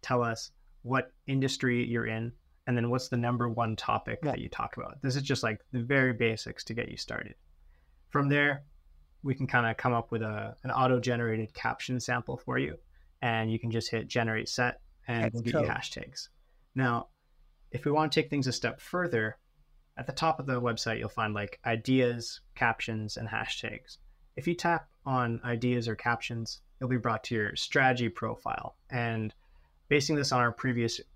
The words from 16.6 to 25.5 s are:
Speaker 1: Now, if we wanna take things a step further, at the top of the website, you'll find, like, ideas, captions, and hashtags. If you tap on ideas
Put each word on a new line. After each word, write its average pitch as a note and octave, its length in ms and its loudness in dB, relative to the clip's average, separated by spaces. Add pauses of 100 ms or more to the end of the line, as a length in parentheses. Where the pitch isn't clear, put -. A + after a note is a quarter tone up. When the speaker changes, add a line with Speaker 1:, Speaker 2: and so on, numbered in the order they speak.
Speaker 1:
Now, B2 320 2 (640)
if - 140 -4
we D3 60 2
wanna D#3 200 4
take D3+ 180 2
things C#3 160 0
a B2+ 80 0
step - 260 -2
further, B2+ 600 -2 (580)
at B2+ 80 -8
the C3+ 80 -6
top D#3+ 260 2
of C#3 60 -6
the B2+ 160 0
website, A2+ 380 -2
you'll A2 100 -4
find, G#2+ 240 -2
like, G#2 320 -6
ideas, A#2+ 760 2 (120)
captions, A2 640 -2
and A#2 100 -6
hashtags. - 680 -6 (380)
If - 120 -4
you F3 60 2
tap E3+ 340 0 (200)
on A#2+ 360 2
ideas A#2+ 440 0